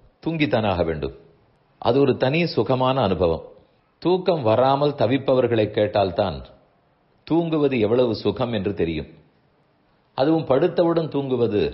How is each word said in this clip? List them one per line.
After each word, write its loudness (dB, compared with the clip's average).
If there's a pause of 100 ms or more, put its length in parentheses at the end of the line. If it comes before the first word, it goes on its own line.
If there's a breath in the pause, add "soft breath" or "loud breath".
(260)
தூங்கித்தானாக -2
வேண்டும். -6 (640)
அது 0
ஒரு 2
தனி 0
சுகமான 0
அனுபவம். 0 (560)
தூக்கம் 0
வராமல் 2
தவிப்பவர்களை 2
கேட்டால்தான் -2 (800)
தூங்குவது 0
எவ்வளவு 2
சுகம் -2
என்று -4
தெரியும். -4 (1080)
அதுவும் 0
படுத்தவுடன் 2
தூங்குவது -2 (120)